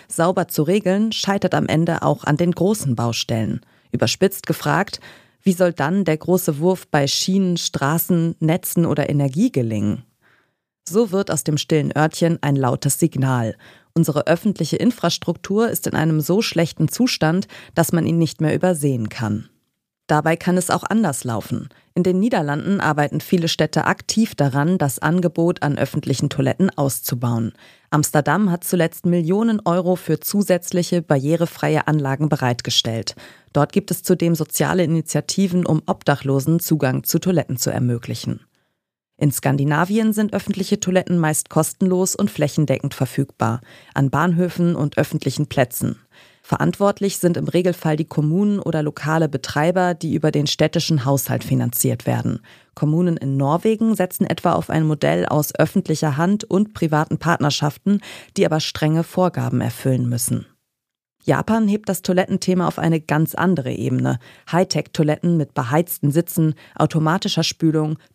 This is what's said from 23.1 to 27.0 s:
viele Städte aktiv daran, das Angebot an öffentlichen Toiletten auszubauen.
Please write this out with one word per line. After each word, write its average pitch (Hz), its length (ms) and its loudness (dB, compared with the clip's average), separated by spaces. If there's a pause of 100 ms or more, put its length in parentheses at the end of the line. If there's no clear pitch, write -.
viele 170 260 0
Städte 156 400 0
aktiv - 480 -2
daran, 143 420 2
das 147 220 -2
Angebot 170 640 0
an 147 160 0
öffentlichen 139 500 -2
Toiletten 135 420 0
auszubauen. 120 800 -2 (380)